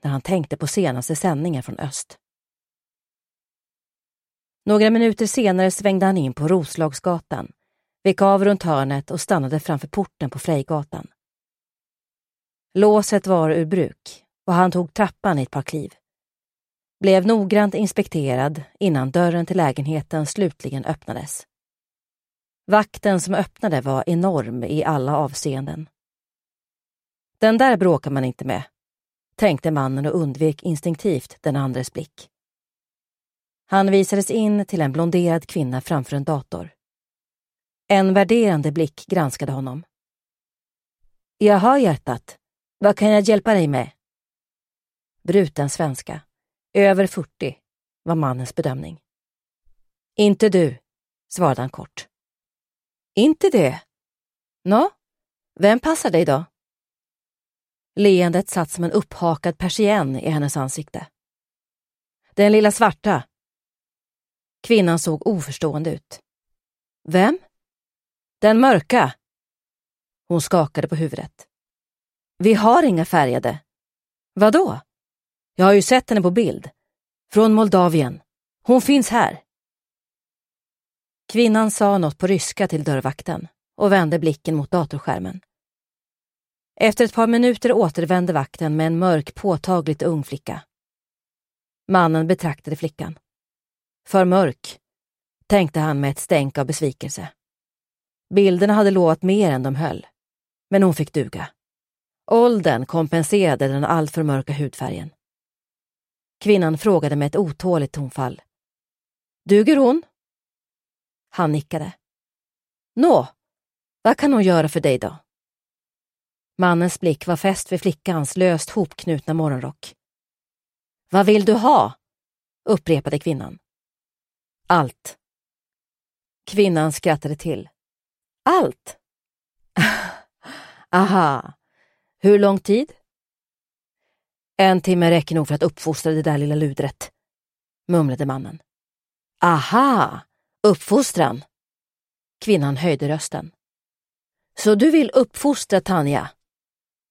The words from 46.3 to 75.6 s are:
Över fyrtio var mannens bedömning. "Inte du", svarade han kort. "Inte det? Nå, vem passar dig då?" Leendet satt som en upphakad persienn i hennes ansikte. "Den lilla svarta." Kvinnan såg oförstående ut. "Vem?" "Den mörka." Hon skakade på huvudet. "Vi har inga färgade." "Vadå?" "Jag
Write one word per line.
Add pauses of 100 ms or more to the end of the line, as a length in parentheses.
Över
fyrtio (480)
var
mannens
bedömning. (1160)
"Inte
du", (500)
svarade
han
kort. (1080)
"Inte
det? (800)
Nå, (680)
vem
passar
dig
då?" (1500)
Leendet
satt
som
en
upphakad
persienn
i
hennes
ansikte. (1300)
"Den
lilla
svarta." (1400)
Kvinnan
såg
oförstående
ut. (880)
"Vem?" (1000)
"Den
mörka." (1120)
Hon
skakade
på
huvudet. (880)
"Vi
har
inga
färgade." (760)
"Vadå?" (760)
"Jag